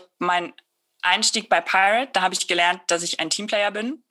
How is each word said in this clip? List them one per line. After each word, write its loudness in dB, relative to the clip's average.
mein -2
Einstieg 0
bei 4
Pirate, 2
da 2
hab 0
ich -4
gelernt, 2
dass 0
ich -6
ein -4
Teamplayer -2
bin. -6